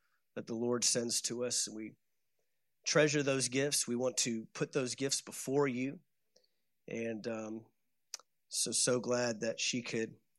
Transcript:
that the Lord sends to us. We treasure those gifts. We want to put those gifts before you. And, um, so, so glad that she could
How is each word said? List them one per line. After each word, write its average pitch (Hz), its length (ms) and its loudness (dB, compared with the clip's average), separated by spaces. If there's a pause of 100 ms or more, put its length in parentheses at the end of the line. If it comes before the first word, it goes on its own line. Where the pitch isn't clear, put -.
(340)
that 117 140 -10
the 120 80 -6
Lord 120 280 0
sends 117 380 2
to 120 220 -4
us. 120 280 -2
We 107 220 -10 (960)
treasure 151 340 6
those 135 280 2
gifts. 135 380 2
We 120 80 0
want 123 220 0
to 113 380 0
put 156 180 -4
those 127 220 0
gifts 135 260 0
before 139 460 0
you. 135 320 -2 (880)
And, 113 400 -4
um, 110 340 -6 (880)
so, - 220 -2
so 123 280 2
glad 120 420 0
that 113 180 -2
she 123 240 -2
could 113 320 -4 (240)